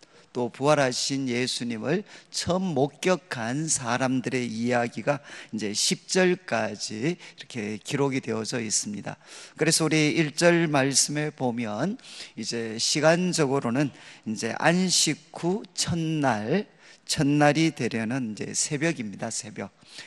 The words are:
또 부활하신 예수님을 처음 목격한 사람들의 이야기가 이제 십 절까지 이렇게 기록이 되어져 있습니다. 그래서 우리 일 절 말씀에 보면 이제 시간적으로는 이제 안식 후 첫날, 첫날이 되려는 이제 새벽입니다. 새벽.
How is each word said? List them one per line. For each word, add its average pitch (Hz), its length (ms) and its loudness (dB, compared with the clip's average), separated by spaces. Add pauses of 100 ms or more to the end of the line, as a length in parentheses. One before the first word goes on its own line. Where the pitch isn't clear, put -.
(340)
또 123 160 -2
부활하신 135 800 2
예수님을 120 720 -2 (260)
처음 180 320 -2
목격한 147 1080 0
사람들의 123 800 0
이야기가 120 760 0 (340)
이제 104 200 -4
십 - 360 -2
절까지 120 1080 0 (220)
이렇게 104 460 -8
기록이 135 360 0
되어져 110 400 -4
있습니다. 104 560 -4 (400)
그래서 160 300 2
우리 156 240 4
일 147 260 0
절 170 320 6
말씀에 147 640 2
보면 120 640 -2 (380)
이제 113 420 -6
시간적으로는 147 1120 2 (380)
이제 110 320 -4
안식 170 760 2
후 185 300 -2 (100)
첫날, 156 920 0 (400)
첫날이 147 640 4
되려는 113 640 -2
이제 101 200 -8
새벽입니다. 127 800 -2
새벽. 101 400 -8 (360)